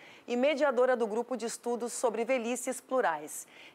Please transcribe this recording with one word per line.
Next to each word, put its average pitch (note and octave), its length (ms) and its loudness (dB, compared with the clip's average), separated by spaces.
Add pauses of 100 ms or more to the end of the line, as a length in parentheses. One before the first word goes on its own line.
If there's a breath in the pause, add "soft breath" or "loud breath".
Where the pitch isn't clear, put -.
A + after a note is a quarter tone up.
(260 loud breath)
e A#3+ 100 -2
mediadora C4 580 4
do A#3 120 0
grupo A#3 320 -2
de A3+ 80 -4
estudos A#3+ 480 -4
sobre A3+ 280 0
velhices A#3+ 600 -2
plurais. E3 640 -2 (280 loud breath)